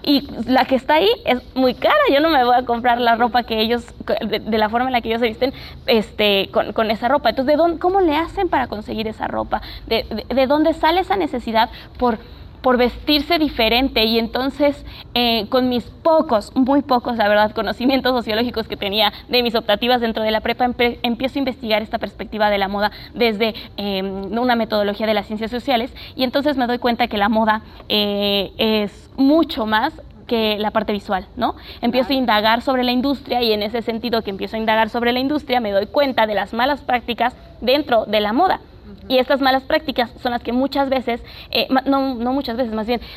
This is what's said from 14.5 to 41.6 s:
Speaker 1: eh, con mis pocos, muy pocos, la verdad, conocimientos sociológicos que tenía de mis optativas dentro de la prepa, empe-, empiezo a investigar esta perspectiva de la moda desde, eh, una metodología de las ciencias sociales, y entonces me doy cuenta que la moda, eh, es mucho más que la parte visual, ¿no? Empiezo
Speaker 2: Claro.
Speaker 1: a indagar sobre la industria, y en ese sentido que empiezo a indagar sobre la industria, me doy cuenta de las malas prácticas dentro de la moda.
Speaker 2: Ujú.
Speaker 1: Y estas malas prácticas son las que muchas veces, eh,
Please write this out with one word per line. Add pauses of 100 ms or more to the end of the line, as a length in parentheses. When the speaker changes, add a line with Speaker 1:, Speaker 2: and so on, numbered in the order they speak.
Speaker 1:
eh,
con
mis
pocos,
muy
pocos,
la
verdad,
conocimientos
sociológicos
que
tenía (180)
de
mis
optativas
dentro
de
la
prepa,
empe-,
empiezo
a
investigar
esta
perspectiva
de
la
moda (220)
desde, (240)
eh,
una
metodología
de
las
ciencias
sociales, (220)
y
entonces
me
doy
cuenta
que
la
moda, (280)
eh,
es
mucho
más (340)
que
la
parte
visual, (120)
¿no? (260)
Empiezo
Speaker 2:
Claro.
Speaker 1:
a
indagar
sobre
la
industria,
y
en
ese
sentido
que
empiezo
a
indagar
sobre
la
industria,
me
doy
cuenta
de
las
malas
prácticas (280)
dentro
de
la
moda.
Speaker 2:
Ujú.
Speaker 1:
Y
estas
malas
prácticas (100)
son
las
que
muchas
veces, (300)
eh,